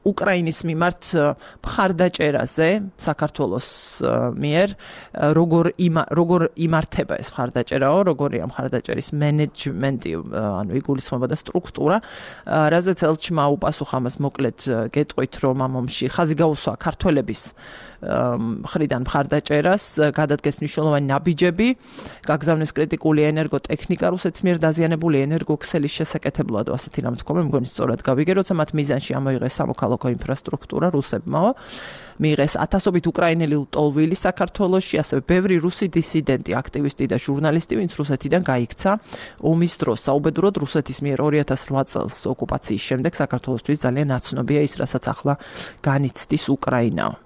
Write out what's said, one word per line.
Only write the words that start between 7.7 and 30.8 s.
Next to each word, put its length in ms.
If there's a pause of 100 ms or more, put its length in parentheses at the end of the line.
როგორია 480
მხარდაჭერის 640
მენეჯმენტი, 960
ე, 320 (240)
ანუ 80
იგულისხმება 560
და 80
სტრუქტურა, 580 (460)
ე, 240
რაზეც 400
ელჩმა 420
უპასუხა 540
ამას 160
მოკლედ, 400
ე, 180 (120)
გეტყვით, 480
რომ 260
ამ 140
ომში 340
ხაზი 240
გაუსვა 400
ქართველების, 680 (520)
ე, 240 (480)
მხრიდან 380
მხარდაჭერას, 880
ე, 180
გადადგეს 480
მნიშვნელოვანი 480
ნაბიჯები, 600 (560)
გაგზავნეს 500
კრიტიკული 560
ენერგოტექნიკა 800
რუსეთის 340
მიერ 160
დაზიანებული 640
ენერგოქსელის 760
შესაკეთებლად, 720
ასეთი 380
რამ 100
თქვა, 200
მე 100
მგონი 240
სწორად 320
გავიგე, 400
როცა 160
მათ 160
მიზანში 400
ამოიღეს 400
სამოქალაქო 560
ინფრასტრუქტურა 800